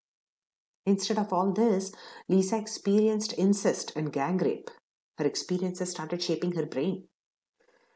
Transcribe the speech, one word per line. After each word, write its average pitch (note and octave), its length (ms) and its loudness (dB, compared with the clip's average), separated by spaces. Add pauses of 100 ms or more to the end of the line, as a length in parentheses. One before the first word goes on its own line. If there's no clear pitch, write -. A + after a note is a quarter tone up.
(880)
Instead G3+ 320 2
of G3+ 120 -2
all F#3+ 200 2
this, G3 400 2 (360)
Lisa F#3+ 300 2
experienced G#3+ 800 0
incest F#3+ 580 2
and D3+ 160 -2
gang D#3 280 0
rape. - 320 -2 (480)
Her D3+ 60 2
experiences F3+ 680 -2
started E3+ 320 -6
shaping F3 300 -2
her D#3+ 120 -2
brain. D#3 380 -2 (920)